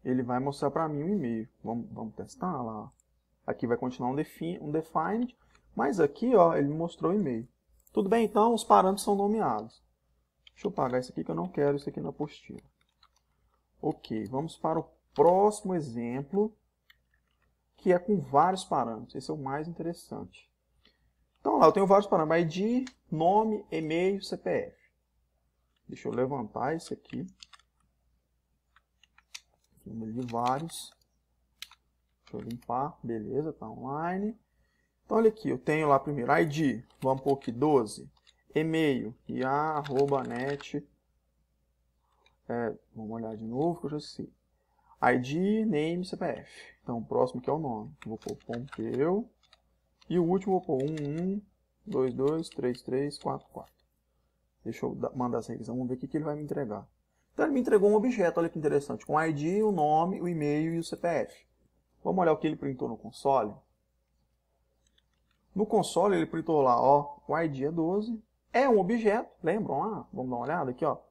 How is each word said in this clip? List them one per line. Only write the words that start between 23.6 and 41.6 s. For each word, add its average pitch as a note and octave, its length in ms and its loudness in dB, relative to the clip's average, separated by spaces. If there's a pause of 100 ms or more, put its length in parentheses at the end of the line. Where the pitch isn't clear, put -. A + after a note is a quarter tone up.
e-mail, E3+ 500 0
C - 160 -8
P - 120 -8
F. - 320 -4 (1040)
Deixa - 200 -10
eu A2+ 60 -6
levantar B2 640 -4
esse - 180 -10
aqui. - 320 -10 (2500)
Número A2 300 -12
de B2 180 -8
vários. B2+ 640 -4 (1300)
Deixa - 140 -14
eu - 40 -10
limpar. B2 600 -6
Beleza, A#2 480 -6
tá - 160 -14
online. E3 720 -6 (640)
Então, G#3+ 140 0
olha A3+ 120 8
aqui. G#3+ 200 -4
Eu B2+ 80 -2
tenho D3+ 320 2
lá C#3 100 8
primeiro C#3 320 -2
I E3 140 6
D. D3 400 0 (160)
Vamos C3+ 220 0
pôr C#3+ 100 2
aqui C3+ 180 -4
doze. B2+ 560 2 (460)
E-mail, D#3 600 0 (120)
I B2 160 -4
A D3 360 0
arroba C#3 440 2
net. C#3 640 -6 (1600)